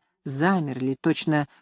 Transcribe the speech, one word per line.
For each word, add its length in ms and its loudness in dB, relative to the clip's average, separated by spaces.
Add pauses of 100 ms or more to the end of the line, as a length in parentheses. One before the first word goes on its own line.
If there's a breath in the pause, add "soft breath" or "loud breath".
(240)
замерли, 800 -2
точно 480 0 (120)